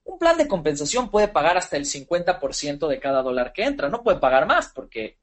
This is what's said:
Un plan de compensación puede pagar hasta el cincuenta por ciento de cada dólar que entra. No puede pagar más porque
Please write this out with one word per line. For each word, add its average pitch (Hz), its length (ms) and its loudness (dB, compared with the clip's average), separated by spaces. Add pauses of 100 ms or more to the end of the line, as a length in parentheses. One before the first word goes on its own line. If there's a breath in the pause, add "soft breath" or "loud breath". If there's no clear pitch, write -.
Un 370 140 -14
plan 330 200 4
de 294 100 2
compensación 156 640 -2
puede 208 180 4
pagar 165 300 2
hasta 175 200 -2
el 143 80 -4
cincuenta 175 540 -2
por 135 140 -4
ciento 147 340 -4
de 135 120 -2
cada 135 220 0
dólar 127 300 -2
que 202 120 -4
entra. 285 260 -2
No 233 140 -6
puede 202 160 2
pagar 131 260 4
más - 280 2
porque - 500 -12